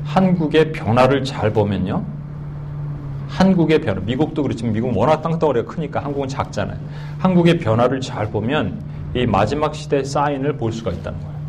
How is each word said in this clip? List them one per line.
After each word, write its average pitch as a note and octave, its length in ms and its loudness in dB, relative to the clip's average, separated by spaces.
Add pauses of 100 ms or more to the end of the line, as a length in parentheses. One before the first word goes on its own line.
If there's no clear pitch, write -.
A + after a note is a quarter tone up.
한국의 E3 680 4
변화를 C3 520 4
잘 - 280 -2
보면요. G2+ 500 0 (1300)
한국의 E3+ 540 4
변화, F#2+ 180 0
미국도 C#3+ 420 0
그렇지만, A#2 300 -2
미국은 A2+ 240 0
워낙 D3+ 240 4
땅덩어리가 D#3+ 500 0
크니까 D3 320 -4
한국은 C#3 260 -4
작잖아요. G2 500 -4 (400)
한국의 E3+ 400 4
변화를 B2 420 2
잘 A2 300 -6
보면 A2+ 500 -2 (340)
이 B2 120 2
마지막 C#3+ 480 2
시대의 C#3 300 -2
사인을 C#3+ 520 0
볼 A2+ 160 -2
수가 - 200 -4
있다는 F2+ 280 -6
거예요. - 160 -10 (120)